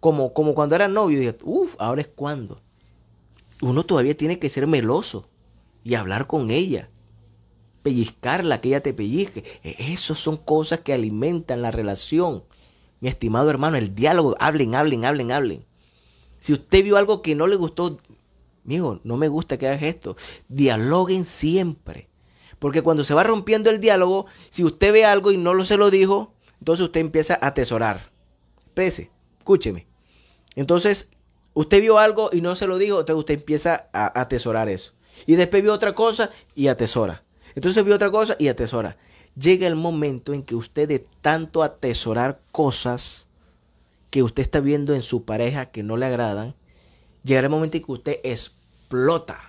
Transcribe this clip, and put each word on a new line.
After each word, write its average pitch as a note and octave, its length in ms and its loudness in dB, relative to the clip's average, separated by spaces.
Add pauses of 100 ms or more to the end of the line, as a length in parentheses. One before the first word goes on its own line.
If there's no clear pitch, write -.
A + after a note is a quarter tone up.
Como, C#3+ 320 2
como D3+ 220 2
cuando D3 220 0
eran G3 180 0
novios". F3 260 2
Dije, A#2+ 220 -2
"Uf, E4+ 360 -2
ahora B2 220 -4
es D3 80 -8
cuando". C3+ 500 -10 (1000)
Uno C3 240 0
todavía D3+ 320 2
tiene E3+ 220 -2
que D3 100 -4
ser C3+ 180 -2
meloso C3 600 -2 (540)
y A#2+ 120 -4
hablar G#2+ 320 -4
con C3 240 -4
ella. C#3+ 400 -4 (920)
Pellizcarla, C#3 800 -2
que B2 80 -4
ella C#3 140 0
te C#3 100 -4
pellizque. A2+ 520 -4 (180)
E-, B2 320 -10
esos D#3 260 -4
son D#3+ 160 -2
cosas D#3 440 -2
que C#3+ 120 -4
alimentan B2 680 -4
la A#2 80 -4
relación. A2+ 760 -4 (560)
Mi B2 80 -4
estimado A#2+ 400 0
hermano, D3 300 0
el G2+ 160 -4
diálogo, D3 440 2
hablen, C3+ 360 0
hablen, C3 320 0
hablen, B2+ 260 -2
hablen. B2+ 320 -4 (720)
Si - 140 -2
usted F#3+ 320 4
vio G3+ 140 4
algo G3+ 240 2
que D#3 120 -2
no D#3 120 0
le G3+ 100 2
gustó, E3+ 420 -4 (680)
"Mijo, C3+ 400 -4
no A#2 120 -6
me D3+ 120 0
gusta C#3+ 300 -4
que C3+ 100 -2
hagas C#3+ 140 -2
esto". D#3 340 -8 (320)
Dialoguen C#3+ 760 0
siempre. E3 840 -4 (500)
Porque C#3+ 240 0
cuando D#3+ 220 2
se D3 100 0
va D#3+ 80 6
rompiendo A3 480 2
el A3 100 0
diálogo, F#3+ 460 2 (240)
si F3 140 -2
usted F#3+ 280 4
ve A3 120 8
algo G3+ 260 4
y G3 80 4
no F3 160 2
lo, F#3 100 2
se G3+ 140 2
lo G3+ 120 6
dijo, F#3+ 440 2 (240)
entonces E3 260 0
usted - 160 -2
empieza D#3+ 400 0
a C3+ 80 0
atesorar. A2+ 640 -2 (460)
Espérese, - 520 -4 (280)
escúcheme. G#2+ 480 2 (680)
Entonces, F3 540 0 (440)
usted D#3 260 6
vio A3 180 6
algo G#3+ 340 4
y F3 100 0
no F3 120 -2
se F#3+ 120 -4
lo F#3 100 -2
dijo, G3+ 240 0
entonces D#3 200 0
usted D3 140 -2
empieza D3+ 580 -2
a G#2+ 280 -2
atesorar A2+ 480 -2
eso. F#2 240 -8 (340)
Y E3 100 6
después F3+ 260 4
vio G#3 100 4
otra G#3 220 0
cosa A3 360 0 (240)
y C#3 140 0
atesora. A2 560 -2 (300)
Entonces F#3 300 0
vio G3+ 100 4
otra G3+ 160 2
cosa A3 280 0
y D3 100 2
atesora. A#2 500 -4 (400)
Llega F#3 280 2
el E3+ 100 0
momento D3+ 580 -4
en C#3 80 -8
que A#2 120 -8
usted D3 340 -4
de C#3+ 100 0
tanto D#3+ 640 -2
atesorar B2 800 -4 (100)
cosas - 760 -2 (840)
que C3+ 120 2
usted A#2+ 200 0
está D3 180 0
viendo C#3+ 340 0
en B2+ 80 -2
su A#2 220 -4
pareja A#2+ 420 -4
que A2 160 -12
no A2 140 -4
le C3 100 -2
agradan, A#2 500 -4 (640)
llegará C3 240 2
el C#3+ 60 0
momento D#3 240 -2
en D#3 80 -6
que C#3 80 -10
usted - 300 -8
explota. - 1300 -4